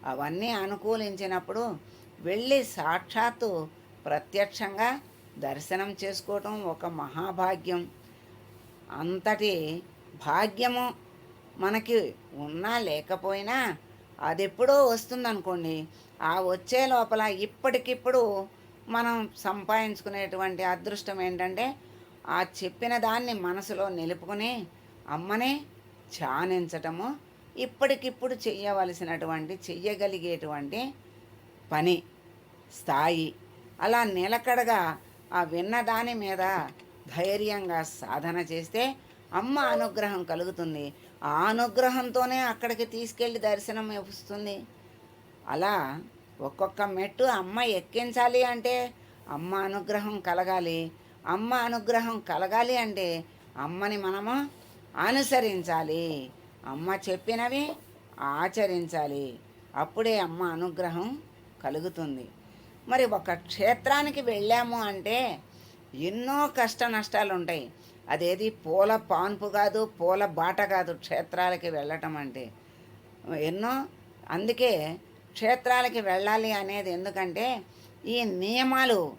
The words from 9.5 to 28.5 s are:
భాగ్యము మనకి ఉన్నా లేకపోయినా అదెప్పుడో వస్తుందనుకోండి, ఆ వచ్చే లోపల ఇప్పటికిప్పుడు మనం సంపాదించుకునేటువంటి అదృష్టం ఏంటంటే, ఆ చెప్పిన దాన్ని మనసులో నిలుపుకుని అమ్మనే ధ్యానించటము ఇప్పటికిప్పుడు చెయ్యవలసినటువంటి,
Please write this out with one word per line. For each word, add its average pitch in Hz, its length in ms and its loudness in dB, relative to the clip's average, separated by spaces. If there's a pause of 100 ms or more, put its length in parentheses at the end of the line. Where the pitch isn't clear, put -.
భాగ్యము 226 680 2 (640)
మనకి 214 580 2 (180)
ఉన్నా 165 460 -2
లేకపోయినా 196 960 -2 (420)
అదెప్పుడో 196 680 6
వస్తుందనుకోండి, 185 960 0 (360)
ఆ 170 200 2
వచ్చే 185 460 2
లోపల 226 340 4
ఇప్పటికిప్పుడు 220 1300 2 (400)
మనం 233 500 0
సంపాదించుకునేటువంటి 196 1300 -2
అదృష్టం 190 580 -2
ఏంటంటే, 185 540 -2 (520)
ఆ 180 180 2 (180)
చెప్పిన 240 340 -2
దాన్ని 233 360 0
మనసులో 190 560 -4
నిలుపుకుని 185 760 -4 (440)
అమ్మనే 214 520 0 (560)
ధ్యానించటము 170 1000 -2 (420)
ఇప్పటికిప్పుడు 254 760 0
చెయ్యవలసినటువంటి, 180 1300 -2 (100)